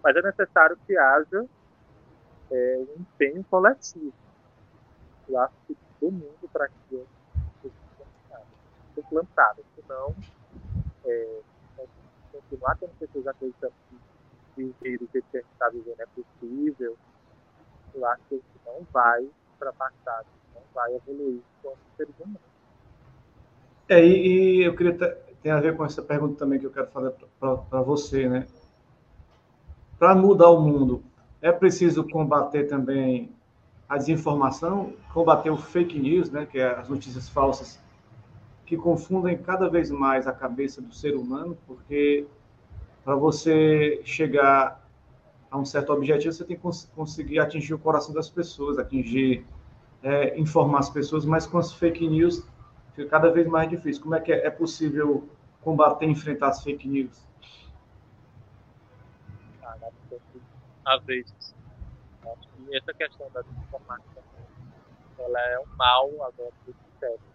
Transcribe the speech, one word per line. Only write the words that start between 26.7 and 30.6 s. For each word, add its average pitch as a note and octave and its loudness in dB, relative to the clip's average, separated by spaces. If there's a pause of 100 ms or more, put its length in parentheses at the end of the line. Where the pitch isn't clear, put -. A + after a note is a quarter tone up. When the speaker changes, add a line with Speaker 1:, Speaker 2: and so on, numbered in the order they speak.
Speaker 2:
quero C3+ -6
fazer C3 -6
pra, - -20 (120)
pra, C3 -2
pra C3 -4
você, C3+ -2
né? B2+ -2 (1500)
Pra F3 8
mudar F#3 10
o E3 10